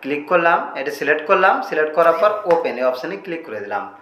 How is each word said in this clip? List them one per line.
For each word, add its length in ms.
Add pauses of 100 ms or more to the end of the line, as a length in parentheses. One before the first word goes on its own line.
ক্লিক 280
করলাম, 280 (220)
এটা 180
সিলেক্ট 320
করলাম, 240 (140)
সিলেক্ট 300
করার 220
পর 100 (220)
ওপেন 280
এই 100
অপশনে 340
ক্লিক 240
করে 160
দিলাম। 200 (180)